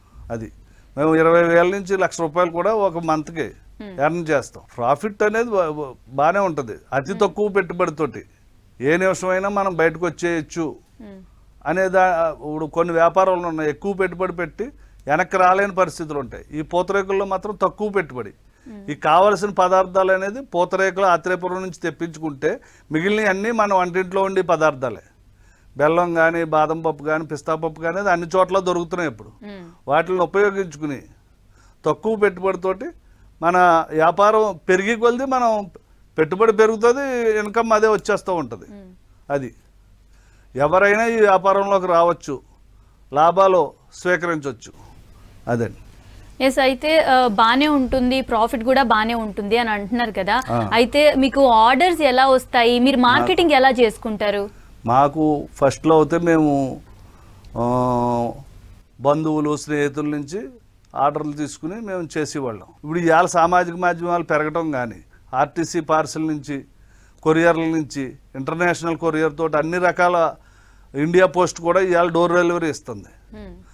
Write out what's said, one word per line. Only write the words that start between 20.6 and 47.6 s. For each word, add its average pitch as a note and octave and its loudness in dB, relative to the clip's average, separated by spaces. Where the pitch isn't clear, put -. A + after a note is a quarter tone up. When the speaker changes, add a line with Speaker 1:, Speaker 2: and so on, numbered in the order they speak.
Speaker 1:
ఆత్రేయపురం F3+ 0
నుంచి F#3 -10
తెప్పించుకుంటే D#3+ -6
మిగిలిన G3+ 0
అన్నీ G3 -2
మన G#3+ 0
వంటింట్లో F#3 0
ఉండే F#3+ 0
పదార్థాలే. D3 0
బెల్లం E3 2
కానీ, E3 2
బాదం D#3 0
పప్పు D#3 -4
కానీ, D#3 -4
పిస్తా D#3 -6
పప్పు D#3+ -8
కానీ, E3 -4
అది G3+ 0
అన్ని E3+ 0
చోట్ల F#3 2
దొరుకుతున్నాయి F3 -4
ఇప్పుడు. A2 -14
Speaker 2:
మ్మ్. F#3+ -18
Speaker 1:
వాటిని E3 0
ఉపయోగించుకుని E3+ -2
తక్కువ D#3+ -2
పెట్టుబడితోటి F#3+ -2
మన E3+ 4
వ్యాపారం F#3 2
పెరిగి G3 2
కొలిది A#3+ 0
మనం A#3 -2
పెట్టుబడి F#3 2
పెరుగుతుంది, A3+ 2
ఇన్కమ్ A3 -2
అదే G#3+ 4
వచ్చేస్తూ G3+ -2
ఉంటది. A#2 -8
Speaker 2:
మ్మ్. G2 -20
Speaker 1:
అది. C#3 -6
ఎవరైనా F#3+ 2
ఈ A#3 0
వ్యాపారంలోకి G3 2
రావచ్చు, E3+ 0
లాభాలు E3+ 4
స్వీకరించవచ్చు. E3 -6
అదండి. A#2 -4
Speaker 2:
ఎస్, C4+ 0
అయితే, C4+ 2
ఆ, B3+ 4
బానే A#3+ 2